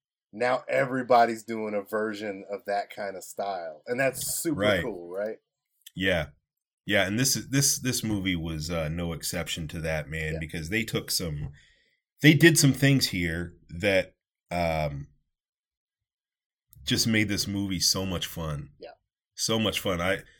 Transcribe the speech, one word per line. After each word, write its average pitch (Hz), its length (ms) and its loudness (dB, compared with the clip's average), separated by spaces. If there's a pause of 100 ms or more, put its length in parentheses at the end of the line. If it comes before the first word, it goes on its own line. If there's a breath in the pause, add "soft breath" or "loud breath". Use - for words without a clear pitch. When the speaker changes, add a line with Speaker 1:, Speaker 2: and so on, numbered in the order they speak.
(320)
Speaker 1:
now 123 340 0
everybody's 123 760 4
doing 110 320 -4
a 101 80 0
version 104 680 -4
of 101 160 -8
that 101 220 -2
kind 98 300 -8
of 90 40 -14
style, 90 640 -8
and 123 140 -4
that's - 400 -2
super 151 220 -2
Speaker 2:
Right. 104 200 4
Speaker 1:
cool, 87 280 -8
right? 104 260 -6 (580)
Speaker 2:
Yeah. 90 340 0 (580)
Yeah, 98 200 2
and 104 120 -2
this 131 180 2
is, 110 140 -8
this, 139 280 2
this 123 240 -2
movie 98 340 0
was, 80 340 -6
uh, 82 180 -2
no 85 240 -4
exception 82 560 -6
to 85 140 -8
that, 78 260 -2
man, 78 260 -4
Speaker 1:
Yeah. 80 40 -4
Speaker 2:
because 80 320 -6
they 110 140 2
took - 260 -4
some, 73 400 -4 (720 soft breath)
they 151 100 10
did 156 260 8
some 135 140 6
things 139 360 4
here 85 480 -4 (120)
that, 95 460 2 (360)
um, 78 580 0 (1800)
just - 220 2
made 110 220 4
this 98 180 -2
movie 98 340 -2
so 95 260 0
much 87 200 -4
fun. 76 520 -8
Speaker 1:
Yeah. - 120 -16 (440)
Speaker 2:
So 113 240 0
much 101 220 0
fun. 90 200 0
I, 95 180 0 (220 soft breath)